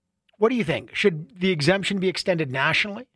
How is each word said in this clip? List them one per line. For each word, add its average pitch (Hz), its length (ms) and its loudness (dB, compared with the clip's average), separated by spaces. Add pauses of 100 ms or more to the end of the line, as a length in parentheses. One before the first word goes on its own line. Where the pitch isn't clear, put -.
(380)
What 214 100 4
do 254 80 0
you 226 80 0
think? 120 320 -4
Should 175 460 -2
the 190 100 2
exemption 185 480 0
be 185 80 0
extended 165 420 -2
nationally? 160 680 0